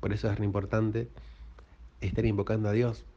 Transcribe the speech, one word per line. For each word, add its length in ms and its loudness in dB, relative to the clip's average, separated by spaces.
Por 120 0
eso 180 0
es 80 0
re 60 0
importante 640 0
estar 240 0
invocando 420 2
a 40 4
Dios 340 2